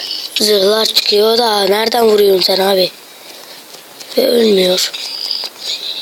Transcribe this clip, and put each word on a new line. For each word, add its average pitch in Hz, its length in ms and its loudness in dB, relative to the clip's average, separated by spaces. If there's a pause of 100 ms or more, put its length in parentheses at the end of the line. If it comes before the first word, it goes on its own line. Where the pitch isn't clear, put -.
(400)
zırhlar 208 460 2
çıkıyor 214 520 2
da 214 260 0
nereden 226 420 2
vuruyorsun 202 360 4
sen 190 180 0
abi? 190 320 2 (1300)
Ve 262 100 2
ölmüyor. 202 640 2 (1120)